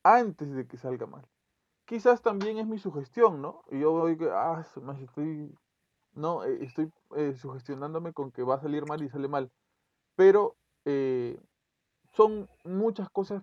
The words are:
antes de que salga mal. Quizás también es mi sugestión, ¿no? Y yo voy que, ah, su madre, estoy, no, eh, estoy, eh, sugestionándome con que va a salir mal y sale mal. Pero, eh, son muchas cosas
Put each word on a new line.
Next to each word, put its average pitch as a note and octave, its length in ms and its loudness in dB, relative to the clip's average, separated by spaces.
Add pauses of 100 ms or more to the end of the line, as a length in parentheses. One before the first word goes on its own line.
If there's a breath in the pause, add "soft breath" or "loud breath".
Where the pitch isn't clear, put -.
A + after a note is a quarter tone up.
antes G3 520 4
de C3 120 -4
que B2 100 -16
salga B2+ 300 -8
mal. - 200 -20 (600)
Quizás A#3 360 4
también G#3+ 360 -2
es A3 80 -4
mi A3 120 -6
sugestión, E3 640 0
¿no? D#3+ 280 -12
Y C#3 100 -4
yo D#3 120 4
voy E3 240 2
que, D#3+ 140 -2
ah, D#3 440 -2
su C3 80 -14
madre, C3+ 220 -12
estoy, D3 500 -8 (600)
no, D#3 300 -4
eh, B2+ 180 -2
estoy, D#3 280 -4 (260)
eh, D3 200 -2
sugestionándome C#3+ 760 -10
con C#3 200 -8
que B2+ 100 -8
va B2+ 140 2
a B2+ 40 -12
salir D3 260 -4
mal D3+ 160 -6
y C#3+ 60 -6
sale C#3 200 -6
mal. C#3 220 -4 (640)
Pero, G3 400 6 (280)
eh, C3 560 -2 (760)
son G#3+ 340 4 (160)
muchas F#3+ 460 -2
cosas G3 320 -4